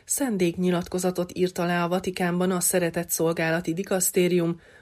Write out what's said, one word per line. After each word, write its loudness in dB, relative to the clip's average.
szándéknyilatkozatot 0
írt 0
alá 0
a 0
Vatikánban 0
a 0
Szeretett 0
Szolgálati 0
Dikasztérium, 2